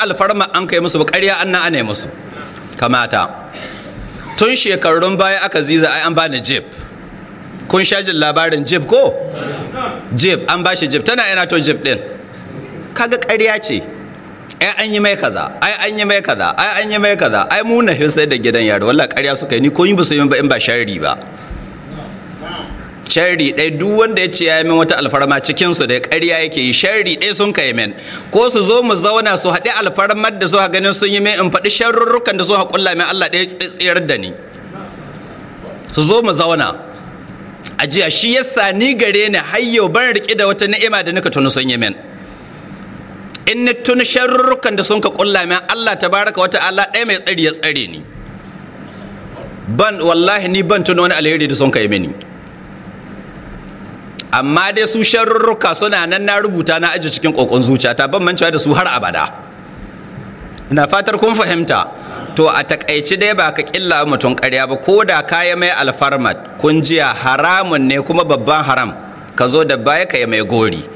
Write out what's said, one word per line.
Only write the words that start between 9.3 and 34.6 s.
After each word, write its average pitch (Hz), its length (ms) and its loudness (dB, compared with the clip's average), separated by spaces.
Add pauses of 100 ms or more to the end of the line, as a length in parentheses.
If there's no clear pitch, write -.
Jeep, 165 360 2
an 175 120 0
ba 185 140 2
shi 165 120 -2
Jeep. 135 160 0
Tana 240 180 0 (100)
ina 185 140 0
to 170 140 2
Jeep 147 240 0
ɗin? 123 140 0 (960)
Kaga 240 240 -2
ƙarya 214 440 0
ce. 107 180 -2 (800)
Ai 202 260 -2
an 214 60 -4
yi 208 80 2
mai 202 160 4
kaza, 95 360 -2 (100)
ai 196 260 0
an 214 100 -4
yi 208 60 0
mai 202 160 2
kaza, 180 380 0
ai 196 240 0
an 214 80 -4
yi 214 80 0
mai 208 180 4
kaza, 110 340 2
ai 202 120 2
mu 233 200 2
na 202 100 4
hin 147 180 2
sai 151 160 4
da 139 100 2
gidan 117 300 2
yaro. 101 240 2
Wallahi 135 180 4
ƙarya 139 280 0
suka - 180 -4
yi, 117 60 2
ni 143 100 4
ko 170 140 4
yi 202 100 4
ba 175 100 4
su 151 100 0
yi 147 60 2
min 143 80 4
ba 135 80 4
in 139 120 2
ba 131 80 4
sharri 110 440 0
ba. 71 140 0 (1900)
Sharri 160 480 2
ɗai, 151 220 0
duk 202 200 0
wanda 220 240 4
ya 185 60 0
ce 175 160 -2
ya 160 140 4
yi 160 60 0
min 165 120 2
wata 160 220 4
alfarma 139 420 2
cikinsu 160 480 0
da 123 120 2
ƙarya 165 440 0
yake 160 160 -4
yi, 127 120 2
sharri 185 440 2
ɗai 202 180 0
sun 202 180 0
kai 139 200 0
min. 110 220 -2 (360)
Ko 233 200 4
su 226 120 2
zo 226 200 4
mu 226 120 2
zauna 208 440 2
su 185 100 0
haɗe 180 220 0 (100)
alfarmar 208 580 0
da 185 80 0
su 180 120 2
ha 190 100 4
ganin 185 240 2
sun 202 160 0
yi 202 120 2
min, 208 200 2
in 180 100 2
faɗi 185 200 0
sharrurrukan 233 640 2
da 180 80 0
su 180 100 2
ha 190 120 2
ƙulla 190 300 0
min, 170 120 0
Allah 180 220 0
ɗaya 180 160 0
tsi-, 180 320 -8
tsayar 175 280 2
da 143 120 0
ni. 92 160 -8 (1600)